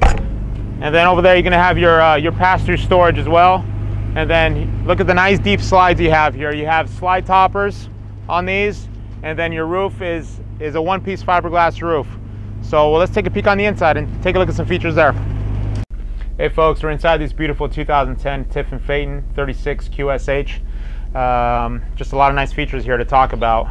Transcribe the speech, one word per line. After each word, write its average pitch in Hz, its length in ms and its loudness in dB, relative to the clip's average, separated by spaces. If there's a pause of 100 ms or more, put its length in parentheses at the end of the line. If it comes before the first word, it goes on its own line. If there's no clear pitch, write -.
(840)
And 147 120 0
then 170 120 6
over 180 160 4
there, 185 140 8
you're 180 60 4
gonna 175 140 2
have 175 220 4
your, 170 240 6
uh, 156 140 6
your 156 160 0
pass-through 180 440 2
storage 170 400 4
as 143 120 -2
well. 180 360 4 (500)
And 156 140 -2
then 160 580 0
look 175 140 2
at 185 60 0
the 180 80 4
nice 190 240 4
deep 202 240 0
slides 180 360 4
you 165 120 2
have 151 240 2
here. 147 180 -6
You 151 140 -6
have 160 240 0
slide 185 340 -2
toppers 190 640 0 (400)
on 170 160 -2
these, 196 440 -2 (340)
and 156 160 -6
then 170 140 -2
your 160 120 -4
roof 190 380 -4
is, 165 360 -6 (220)
is 151 140 -6
a 160 80 -2
one-piece 185 400 -4
fiberglass 170 580 0
roof. 165 260 -2 (540)
So, 151 300 2
well, 156 100 4
let's 180 120 0
take 202 140 0
a 180 40 -4
peek 202 160 -2
on 202 100 4
the 202 80 0
inside 175 320 2
and 147 260 -6
take 180 140 0
a - 20 2
look 180 120 2
at - 40 -2
some 165 120 -2
features 165 280 -2
there. 151 200 4 (1200)
Hey 147 120 0
folks, 156 360 0
we're 156 60 -2
inside 160 260 0
this 156 160 -4
beautiful 147 360 -4
two 151 160 -6
thousand 139 300 0
ten 135 300 -6
Tiffin 135 340 -6
Phaeton 143 460 -4 (100)
thirty-six 139 540 -4
Q 139 240 -4
S 127 160 -4
H. 139 320 -2 (520)
Um, 120 680 0 (140)
just - 160 -8
a 139 40 -2
lot 139 140 4
of 139 60 0
nice 135 160 0
features 135 320 -4
here 123 120 0
to 117 80 -2
talk 131 280 2
about. 113 380 0